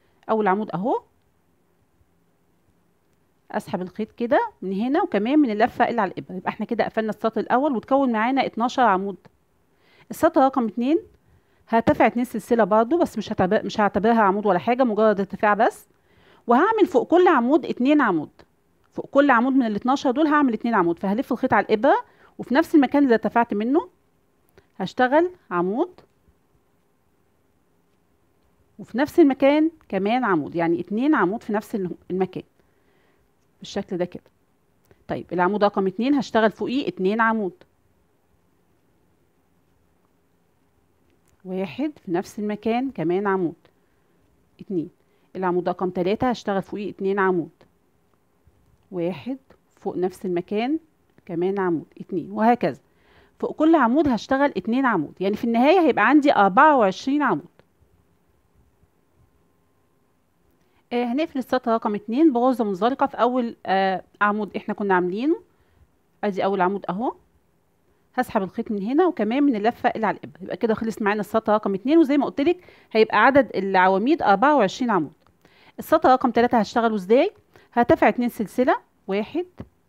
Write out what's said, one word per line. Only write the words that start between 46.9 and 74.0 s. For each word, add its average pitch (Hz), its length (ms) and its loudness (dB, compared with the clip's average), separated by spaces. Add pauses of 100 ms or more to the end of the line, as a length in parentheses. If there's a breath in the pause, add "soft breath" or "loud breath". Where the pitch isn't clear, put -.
اتنين 196 280 -4
عمود، 190 320 0 (1400)
واحد، 185 480 -8 (380)
فوق - 200 -10
نفس 196 300 -6
المكان 208 520 -4 (480)
كمان 185 340 -4
عمود، 175 260 -2 (140)
اتنين، 170 300 -8
وهكذا. 214 500 0 (580 soft breath)
فوق - 140 -6
كل 320 220 2
عمود 285 340 2
هشتغل 269 480 0
اتنين 247 300 -2
عمود، 196 340 -2
يعني 202 160 -2
في - 80 -8
النهاية 247 360 4
هيبقى 220 280 2
عندي 277 260 4
أربعة 247 420 6
وعشرين 262 460 0
عمود. 202 220 -2 (3500)
آه، 240 120 -2
هنقفل 269 340 -4
السطر 240 340 -2
رقم 226 220 -2
اتنين 247 380 2
بغرزة 240 320 2
منزلقة 214 420 0
في - 100 -6
أول، 240 400 0 (100)
آه، 190 360 0 (180)
عمود 208 360 -2
احنا 208 180 -6
كنا 196 200 0
عاملينه. 208 460 0 (840)
ادي 202 200 -2
أول 196 160 0
عمود 185 260 -2
أهو. 233 280 -6 (1000)
هسحب 247 280 -2
الخيط 208 280 -8
من 202 120 -6
هنا 277 240 0
وكمان 247 360 -2
من 285 140 2
اللفة 226 320 -2
اللي 220 180 -4
على 180 100 -2
الإبرة. - 260 -18
يبقى 180 140 -10
كده 220 180 0
خلص 226 280 -6
معانا 208 180 -2
السطر 220 320 -2
رقم 208 220 0
اتنين، 262 240 2
وزي 294 200 4
ما 254 80 0
قلت - 140 -6
لك 339 240 -2 (280 soft breath)
هيبقى 220 320 4
عدد 262 320 4
العواميد 190 640 2